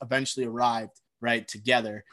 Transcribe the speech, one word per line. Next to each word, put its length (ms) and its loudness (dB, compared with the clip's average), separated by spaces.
eventually 440 -2
arrived, 560 0
right, 260 0
together 640 0